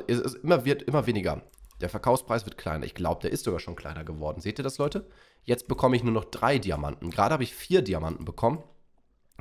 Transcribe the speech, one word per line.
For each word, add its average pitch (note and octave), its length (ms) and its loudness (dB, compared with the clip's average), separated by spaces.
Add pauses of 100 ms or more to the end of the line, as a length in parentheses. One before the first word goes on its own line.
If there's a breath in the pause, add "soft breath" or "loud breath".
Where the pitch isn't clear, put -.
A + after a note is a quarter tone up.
es A#2+ 120 2
ist - 160 -4
immer, D3+ 280 4
wird C#3 200 2
immer C#3+ 220 2
weniger. F#2 360 0 (400)
Der F2+ 80 -2
Verkaufspreis A#2 560 0
wird - 120 -10
kleiner. D2+ 280 -4
Ich - 100 -10
glaube, F2 260 -2
der - 100 -2
ist - 120 -4
sogar F2 160 -2
schon F2 160 -10
kleiner D#2 300 -10
geworden. D#2 340 -6
Seht G#2+ 200 -6
ihr C#3 40 -4
das, C3+ 140 -4
Leute? D3 320 -2 (340 soft breath)
Jetzt - 240 -2
bekomme B2+ 300 4
ich A2+ 80 -2
nur A2+ 80 4
noch G#2+ 100 2
drei C3+ 340 2
Diamanten. D2+ 520 -2
Gerade - 240 4
habe C#3 100 0
ich - 100 -6
vier - 280 4
Diamanten E2 420 -2
bekommen. C3 400 0 (760)